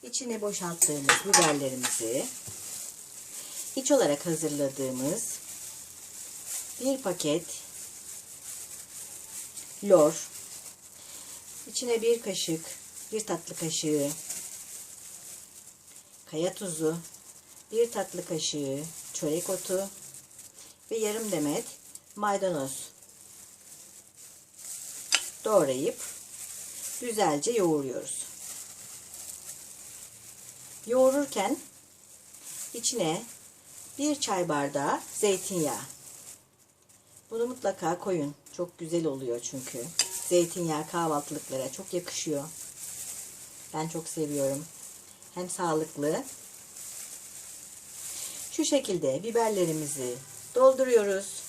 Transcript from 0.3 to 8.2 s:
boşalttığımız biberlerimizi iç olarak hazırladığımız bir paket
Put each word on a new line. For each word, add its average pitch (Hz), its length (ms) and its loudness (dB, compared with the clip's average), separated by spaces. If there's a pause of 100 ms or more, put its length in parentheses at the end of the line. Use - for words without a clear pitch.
boşalttığımız 170 760 4 (100)
biberlerimizi 139 1000 4 (1500)
iç 262 140 2
olarak 175 360 6
hazırladığımız 139 1120 0 (1400)
bir 262 220 2
paket 170 420 2 (2500)